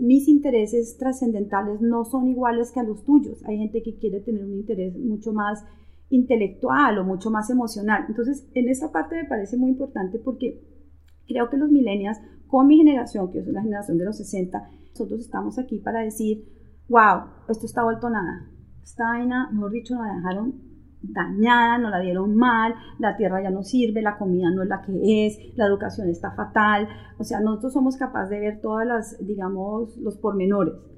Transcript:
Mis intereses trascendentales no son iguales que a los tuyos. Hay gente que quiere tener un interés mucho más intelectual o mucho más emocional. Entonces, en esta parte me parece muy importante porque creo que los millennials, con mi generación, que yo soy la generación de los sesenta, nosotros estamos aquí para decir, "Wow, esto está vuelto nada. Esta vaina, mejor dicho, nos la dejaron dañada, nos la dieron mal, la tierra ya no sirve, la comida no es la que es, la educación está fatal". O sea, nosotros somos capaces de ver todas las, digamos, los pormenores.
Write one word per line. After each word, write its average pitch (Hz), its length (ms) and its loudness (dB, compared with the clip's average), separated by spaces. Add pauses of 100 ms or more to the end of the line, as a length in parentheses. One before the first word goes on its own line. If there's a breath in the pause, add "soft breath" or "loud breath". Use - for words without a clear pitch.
Mis 269 280 6
intereses 240 720 4
trascendentales 214 800 -2
no 233 240 2
son 254 240 -2
iguales 240 420 0
que - 80 -6
a 240 60 0
los 214 200 -6
tuyos. - 400 2
Hay 214 140 -4
gente 220 240 -4
que 226 160 -10
quiere 196 220 -2
tener 202 240 -4
un 202 80 -8
interés 196 440 -6
mucho 220 360 -4
más 214 320 -2 (460 soft breath)
intelectual 254 880 4
o 185 40 0
mucho 190 280 -2
más 214 180 -2
emocional. 214 580 0
Entonces, 240 460 -4
en 247 140 2
esta 262 240 -2
parte 320 240 -4
me 330 80 -6
parece 226 320 -4
muy 254 140 2
importante 226 500 -4
porque - 420 -6 (640)
creo 240 240 -2
que 285 60 -2
los 294 160 4
millennials, 208 460 2 (280 loud breath)
con 262 220 6
mi 302 80 10
generación, 240 560 6
que - 60 -6
yo 185 60 -6
soy - 80 -6
la 208 100 -4
generación 202 360 -2
de 175 60 0
los 214 120 -4
sesenta, 196 540 -6 (200 loud breath)
nosotros 214 280 -6
estamos 208 400 -8
aquí 226 220 -6
para 226 220 -4
decir, 214 420 -4 (440 loud breath)
"Wow, 214 420 6 (180)
esto 226 180 -4
está 240 160 -4
vuelto 226 280 -2
nada. 190 380 -6 (320)
Esta - 260 -6
vaina, 247 440 -2
mejor 208 220 -4
dicho, 240 240 -6
nos 226 100 -6
la 196 80 -6
dejaron 185 560 -6 (320)
dañada, 226 760 2
nos 226 140 -2
la 180 80 -2
dieron 185 360 0
mal, 233 380 4 (240 loud breath)
la 202 180 -2
tierra 190 260 -2
ya 196 60 -4
no 190 140 -4
sirve, 220 400 0
la 208 160 -2
comida 180 320 2
no 185 120 0
es 190 60 -2
la 190 140 -6
que 214 440 2
es, 214 120 -4 (180 loud breath)
la 226 100 2
educación 202 440 -2
está 180 220 -6
fatal". 208 560 2 (300 loud breath)
O 214 60 -8
sea, 208 160 -6
nosotros 220 320 -2
somos 262 240 2
capaces 214 340 -4
de 208 100 -4
ver 208 200 -4
todas 220 260 -2
las, 226 380 -4
digamos, 196 720 -6
los 202 220 -8
pormenores. 196 560 0 (240)